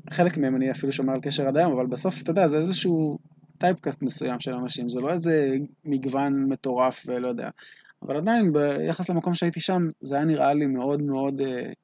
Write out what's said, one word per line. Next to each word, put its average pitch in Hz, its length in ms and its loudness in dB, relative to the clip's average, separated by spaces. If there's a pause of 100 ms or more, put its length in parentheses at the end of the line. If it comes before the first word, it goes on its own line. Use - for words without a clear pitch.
(100)
חלק 175 280 2
מהם 131 180 2
אני 131 140 2
אפילו 139 220 -2
שומר 131 200 0
על 131 80 -2
קשר 143 260 -2
עד 135 100 0
היום, 165 160 4
אבל 127 140 0
בסוף, 127 360 -4
אתה - 80 -2
יודע, 170 180 4
זה 151 100 2
איזשהו 165 600 0 (400)
טייפקאסט 175 440 0
מסוים 127 380 -4
של 131 140 -6
אנשים, 123 340 -6
זה 123 120 -4
לא 143 120 -2
איזה 156 440 2 (280)
מגוון 139 640 0
מטורף 127 580 0
ולא 123 220 -2
יודע. 120 200 -6 (540)
אבל 135 140 -4
עדיין, 202 360 4
ביחס 147 560 0
למקום 175 260 0
שהייתי 170 260 -2
שם, 180 280 2 (120)
זה 139 160 -4
היה 147 80 0
נראה 139 300 4
לי 147 120 2
מאוד 135 360 0
מאוד, 139 380 -2
אה, 127 320 -4 (100)